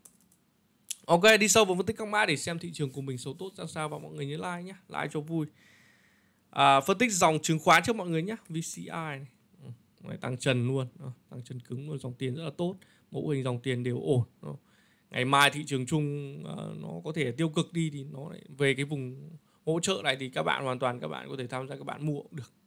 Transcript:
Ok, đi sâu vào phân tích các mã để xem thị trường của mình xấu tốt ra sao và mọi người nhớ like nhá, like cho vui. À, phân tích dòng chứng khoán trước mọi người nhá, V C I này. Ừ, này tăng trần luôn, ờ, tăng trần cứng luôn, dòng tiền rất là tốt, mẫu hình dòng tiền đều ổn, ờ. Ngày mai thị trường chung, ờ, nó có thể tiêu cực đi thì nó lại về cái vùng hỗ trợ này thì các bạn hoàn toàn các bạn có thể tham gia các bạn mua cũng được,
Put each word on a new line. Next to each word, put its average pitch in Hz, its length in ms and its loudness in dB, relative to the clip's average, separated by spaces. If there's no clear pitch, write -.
Ok, 170 180 4
đi 214 80 4
sâu 220 180 8
vào 185 100 0
phân 180 100 0
tích 220 120 -4
các 220 100 -8
mã 208 180 2
để 170 100 2
xem 170 240 -6
thị 170 140 -10
trường 147 180 -4
của 139 100 -8
mình 135 160 -6
xấu 135 160 -10
tốt 185 220 -12
ra 180 100 -10
sao 156 240 -6
và 151 100 -8
mọi 156 140 -14
người 151 120 -6
nhớ 143 120 -6
like 175 260 -6
nhá, 190 160 -14
like 147 220 -2
cho 160 80 -2
vui. 156 280 -2
À, 139 320 8
phân 190 160 2
tích 240 140 4
dòng 170 300 6
chứng 160 180 2
khoán 170 260 8
trước 233 100 0
mọi 185 140 -6
người 165 140 0
nhá, 208 120 -4
V 170 40 -8
C 165 240 -6
I 175 120 -12
này. 147 380 -8
Ừ, 131 60 -14
này - 160 -10
tăng 127 200 -4
trần 123 300 2
luôn, 131 200 -2
ờ, 131 120 -12
tăng 123 140 -12
trần 123 160 -12
cứng 127 300 -10
luôn, 147 100 -8
dòng 123 140 -10
tiền 127 220 -6
rất 160 80 -10
là 156 140 -8
tốt, 180 180 -2
mẫu 143 180 -4
hình 139 140 0
dòng 123 180 -2
tiền 123 220 -2
đều 123 180 -2
ổn, 127 220 4
ờ. - 120 -10
Ngày 123 140 0
mai 139 240 8
thị 147 160 -2
trường 131 200 -2
chung, 143 600 0
ờ, - 340 -8
nó 170 240 -10
có 156 80 -6
thể 147 200 -2
tiêu 156 180 0
cực 165 240 -2
đi 165 160 0
thì 143 140 -10
nó 139 260 -12
lại - 120 -14
về 139 160 4
cái 135 120 0
vùng 139 440 -8
hỗ 160 140 2
trợ 190 240 0
này 135 160 2
thì 131 100 -6
các 143 140 -2
bạn 139 200 0
hoàn 127 160 -2
toàn 123 200 0
các - 80 -6
bạn 127 220 -10
có 139 80 -8
thể 123 100 -6
tham 131 200 -8
gia 135 80 -10
các 139 80 -14
bạn 139 220 -8
mua 147 160 -2
cũng - 140 -18
được, 135 180 -12